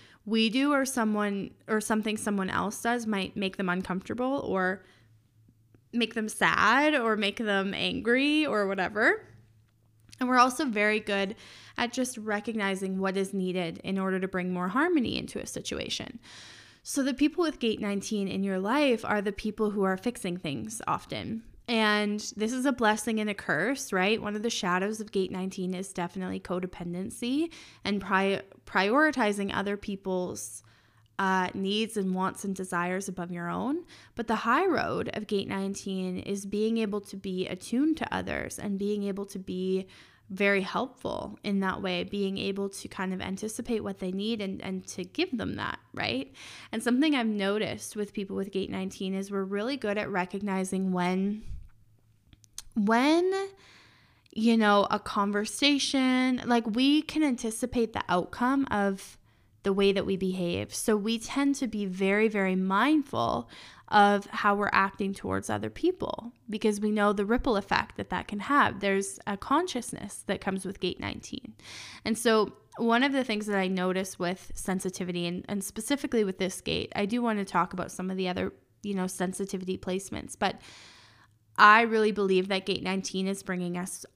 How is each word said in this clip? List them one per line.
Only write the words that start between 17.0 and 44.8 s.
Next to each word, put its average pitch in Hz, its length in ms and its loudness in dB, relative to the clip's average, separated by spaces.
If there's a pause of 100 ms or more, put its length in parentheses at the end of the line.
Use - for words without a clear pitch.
the 269 100 0
people 302 300 2
with 311 160 0
gate 226 220 0
nineteen 202 480 -2
in 190 140 -2
your 196 160 0
life 240 460 2
are 208 160 0
the 202 120 -2
people 214 380 -2
who 202 120 0
are 190 160 2
fixing 190 400 -4
things 165 480 -6
often. 156 560 -4 (260)
And 208 520 2 (160)
this 214 160 -2
is 254 140 0
a 285 60 4
blessing 220 480 2
and 214 100 0
a 202 40 -2
curse, 202 580 -2
right? 196 280 2
One 208 140 -4
of 214 80 -6
the 233 80 -2
shadows 196 480 0
of 214 140 -10
gate 190 180 0
nineteen 185 440 -4
is 190 180 -8
definitely 185 480 -6
codependency 185 1120 -4 (340)
and 202 160 -2
pri-, 196 400 2 (260)
prioritizing 208 880 2
other 202 220 -2
people's, 185 880 -6 (560)
uh, 190 360 2
needs 202 420 0
and 190 200 0
wants 185 280 -2
and 196 100 -2
desires 185 540 -2
above 180 220 -6
your 175 180 -6
own. 233 360 -2 (320)
But 233 100 -4
the 226 80 0
high 247 320 2
road 226 480 2
of 214 140 -6
gate 196 180 0
nineteen 190 720 -4
is 202 280 -6
being 214 320 0
able 208 240 0
to - 140 -14
be 185 300 -4
attuned 277 520 0
to - 160 -4
others - 440 -4
and 202 180 -4
being 202 280 -2
able 196 220 -4
to 196 120 -10
be 185 480 -2 (440)
very 202 320 4
helpful - 800 -4
in 196 160 0
that 190 220 -2
way, 180 200 -2
being 196 360 -2
able 196 320 -2
to - 180 -12
kind 190 240 -4
of 185 80 -4
anticipate 214 640 -4
what 196 140 -8
they 185 120 -6
need 214 300 -2
and, 190 220 -6
and 190 240 -8